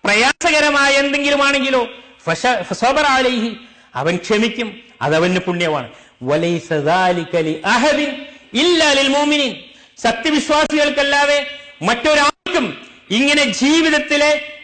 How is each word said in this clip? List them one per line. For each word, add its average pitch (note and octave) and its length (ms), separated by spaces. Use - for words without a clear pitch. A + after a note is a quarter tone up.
പ്രയാസകരമായ C#4 840
എന്തെങ്കിലും C#4 560
ആണെങ്കിലോ C4 400
ഫശ-, G#3 360
ഫസബറ C#4 440
അലൈഹി, B3+ 520
അവൻ D#3+ 220
ക്ഷമിക്കും, A3 640
അത് D3 140
അവന് F3+ 240
പുണ്യമാണ്. E3 500
വലൈസ E3 500
ദാലിക F3 640
ലി D#3+ 280
അഹദിൻ C4+ 600
ഇല്ലാ D#4+ 400
ലിൽ C#4 140
മുഅ്മിനീൻ, C#4+ 560
സത്യവിശ്വാസികൾക്കല്ലാതെ C#4+ 1500
മറ്റൊരാൾക്കും C#4+ 1120
ഇങ്ങനെ C#4 340
ജീവിതത്തിലെ D4 880